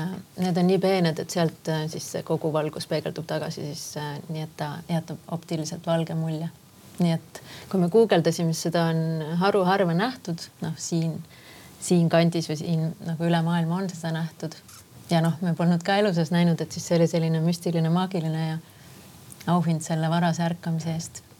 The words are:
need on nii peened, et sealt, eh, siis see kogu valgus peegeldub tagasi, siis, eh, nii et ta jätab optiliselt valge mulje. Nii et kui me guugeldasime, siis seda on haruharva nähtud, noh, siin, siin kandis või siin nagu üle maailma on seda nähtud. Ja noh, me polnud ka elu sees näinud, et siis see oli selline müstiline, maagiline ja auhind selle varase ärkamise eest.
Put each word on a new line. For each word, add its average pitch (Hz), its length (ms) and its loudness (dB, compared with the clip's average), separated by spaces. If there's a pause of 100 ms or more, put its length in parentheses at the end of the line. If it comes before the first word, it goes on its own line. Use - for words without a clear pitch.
(380)
need 180 200 0
on 180 100 4
nii 190 120 4
peened, 185 400 2
et - 100 -8
sealt, - 400 -2
eh, 156 180 -2
siis - 240 -10
see 156 120 -6
kogu 160 280 -2
valgus 151 360 -4
peegeldub 160 400 -4
tagasi, 156 340 -6
siis, - 360 -10
eh, 147 200 -6 (120)
nii 156 140 -6
et 156 140 -12
ta 151 140 -6 (180)
jätab 165 280 -2 (140)
optiliselt 165 540 -6
valge 165 300 0
mulje. 160 340 -4 (500)
Nii 175 140 4
et - 280 -6 (280)
kui 190 100 0
me 175 100 4
guugeldasime, 170 640 4
siis - 100 -6
seda 170 260 2
on 160 480 -2
haruharva 190 560 4
nähtud, 185 480 -2 (200)
noh, 160 160 -4
siin, 165 440 -2 (580)
siin 170 300 4
kandis 170 400 4
või 156 80 -2
siin 160 380 -2 (100)
nagu 165 180 -4
üle 170 200 2
maailma 170 320 0
on 190 140 -4
seda 165 220 -8
nähtud. 160 440 -6 (540)
Ja 165 120 4
noh, 165 200 2
me 175 120 0
polnud 170 300 2
ka 196 140 2
elu 208 160 2
sees 170 180 0
näinud, 170 300 4
et 156 100 -6
siis - 160 -10
see 175 100 2
oli 165 100 6
selline 165 340 0
müstiline, 165 500 0
maagiline 165 580 0
ja 160 80 -4 (880)
auhind 165 340 2
selle 160 280 -2
varase 170 340 2
ärkamise 165 500 -2
eest. - 280 -8 (180)